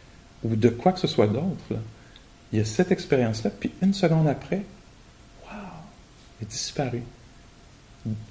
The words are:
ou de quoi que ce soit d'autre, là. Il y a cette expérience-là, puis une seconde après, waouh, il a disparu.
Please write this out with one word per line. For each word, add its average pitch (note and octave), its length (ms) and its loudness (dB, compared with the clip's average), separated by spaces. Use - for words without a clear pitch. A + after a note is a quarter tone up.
ou A2+ 120 0
de A#2 120 6
quoi F3+ 240 2
que F#3 60 -2
ce - 80 -4
soit G#2 220 4
d'autre, E3 420 -2
là. A2+ 80 -4
Il G#2+ 60 2
y G#2+ 40 4
a - 20 2
cette F3+ 260 0
expérience-là, B2 600 2
puis - 200 -6
une G3 140 4
seconde D#3+ 320 4
après, E3+ 360 -2
waouh, G#3 160 -14
il G#2 60 -8
a - 20 -12
disparu. A#2+ 540 -4